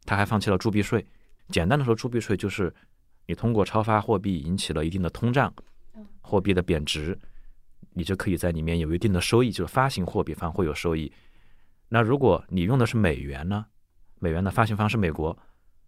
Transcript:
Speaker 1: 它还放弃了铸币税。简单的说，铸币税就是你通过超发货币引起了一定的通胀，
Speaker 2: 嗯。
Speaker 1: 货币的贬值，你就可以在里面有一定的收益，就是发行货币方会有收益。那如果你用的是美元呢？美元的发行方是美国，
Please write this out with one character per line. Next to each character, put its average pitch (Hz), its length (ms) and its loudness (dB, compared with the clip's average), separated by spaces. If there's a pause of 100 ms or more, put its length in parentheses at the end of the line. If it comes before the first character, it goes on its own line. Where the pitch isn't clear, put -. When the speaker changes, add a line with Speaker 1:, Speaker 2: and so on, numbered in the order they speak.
Speaker 1:
它 101 100 0
还 101 80 4
放 101 160 2
弃 - 80 -2
了 95 80 4
铸 110 140 0
币 104 100 2
税。 101 240 0 (440)
简 85 200 2
单 135 80 4
的 143 80 0
说， 117 80 2
铸 117 160 0
币 117 120 -2
税 104 160 0
就 101 120 -4
是 92 240 -2 (540)
你 87 80 -4
通 117 180 -2
过 104 120 4
超 110 180 0
发 107 180 2
货 107 160 0
币 92 220 -2
引 82 180 -2
起 - 160 -4
了 78 120 0
一 82 40 0
定 95 140 -2
的 82 80 0
通 120 220 -2
胀， 123 200 2 (440)
Speaker 2:
嗯。 214 100 -16 (140)
Speaker 1:
货 101 200 2
币 98 140 2
的 90 80 2
贬 82 220 0
值， 78 340 -4 (760)
你 87 100 -4
就 95 100 -2
可 95 160 -2
以 85 60 2
在 87 160 0
里 80 100 -2
面 82 160 0
有 80 160 0
一 87 40 -2
定 104 140 2
的 87 80 2
收 117 220 4
益， 120 80 2
就 90 160 -4
是 - 60 -12
发 131 160 2
行 92 180 -4
货 95 160 -2
币 78 100 -4
方 80 200 -6
会 92 120 0
有 76 80 0
收 82 220 -2
益。 78 180 -4 (760)
那 117 120 2
如 117 160 2
果 107 320 4
你 92 120 -2
用 113 180 2
的 117 80 4
是 - 100 -2
美 87 200 2
元 69 320 -8
呢？ 104 180 -4 (540)
美 85 100 0
元 85 140 0
的 95 40 0
发 110 160 2
行 104 120 -2
方 107 120 2
是 110 80 0
美 92 140 2
国， 78 260 -4 (520)